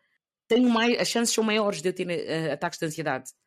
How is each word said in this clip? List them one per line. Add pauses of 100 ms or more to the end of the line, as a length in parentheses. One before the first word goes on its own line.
(460)
tenho
mais,
as
chances
são
maiores
de
eu
ter,
eh,
ataques
de
ansiedade. (160)